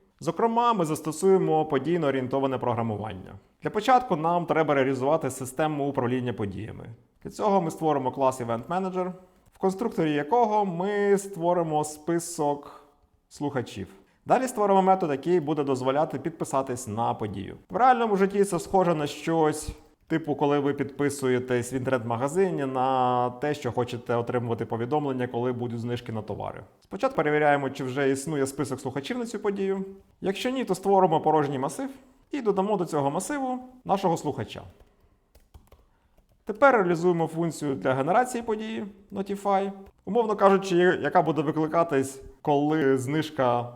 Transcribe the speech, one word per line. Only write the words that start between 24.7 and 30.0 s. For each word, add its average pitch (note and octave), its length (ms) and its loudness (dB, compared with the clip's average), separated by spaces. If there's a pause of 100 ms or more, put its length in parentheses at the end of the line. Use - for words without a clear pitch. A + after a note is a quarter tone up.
коли A#2+ 260 -2
будуть A#2+ 280 -6
знижки A#2+ 320 -6
на A2 100 -6
товари. G2+ 400 -8 (180)
Спочатку C4 360 -4
перевіряємо, D3 540 2
чи C3+ 140 -6
вже C3+ 260 0
існує C3+ 360 -2
список C3+ 340 -4
слухачів C#3 380 -6
на A#3 80 -4
цю A3+ 120 -8
подію. G3 460 -2 (360)